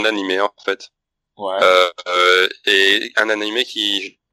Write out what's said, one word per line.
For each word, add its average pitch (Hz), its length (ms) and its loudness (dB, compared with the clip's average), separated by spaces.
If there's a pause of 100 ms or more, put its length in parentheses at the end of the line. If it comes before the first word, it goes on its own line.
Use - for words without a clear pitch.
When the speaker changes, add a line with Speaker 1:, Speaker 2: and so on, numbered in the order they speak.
Speaker 1:
animé, 98 360 -2
en 101 120 -2 (120)
fait. - 260 -6 (460)
Speaker 2:
Ouais. 98 260 -6
Speaker 1:
Euh, 92 280 4 (180)
euh, 90 400 2 (180)
et 101 500 2
un 110 120 0
animé 107 360 -2
qui, 101 380 -4
je 98 80 -12 (220)